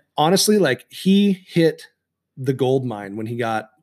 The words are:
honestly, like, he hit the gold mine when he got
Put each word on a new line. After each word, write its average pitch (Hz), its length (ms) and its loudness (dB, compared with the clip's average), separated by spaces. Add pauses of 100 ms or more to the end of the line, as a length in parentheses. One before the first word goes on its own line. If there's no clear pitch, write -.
(180)
honestly, 190 420 2
like, 131 320 0
he 196 420 2 (140)
hit 165 400 0 (500)
the 135 160 -2
gold 127 320 0
mine 104 300 -8
when 110 100 -8
he 120 120 -8
got 113 320 -4 (140)